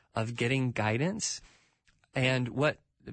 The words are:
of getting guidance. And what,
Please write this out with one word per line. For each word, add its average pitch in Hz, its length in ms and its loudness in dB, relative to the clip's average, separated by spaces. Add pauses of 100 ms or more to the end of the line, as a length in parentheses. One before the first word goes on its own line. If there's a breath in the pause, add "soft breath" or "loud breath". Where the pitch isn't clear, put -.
(160 loud breath)
of 113 200 -2
getting 127 360 0
guidance. 120 720 -2 (720 soft breath)
And 127 340 2
what, 135 280 2 (360)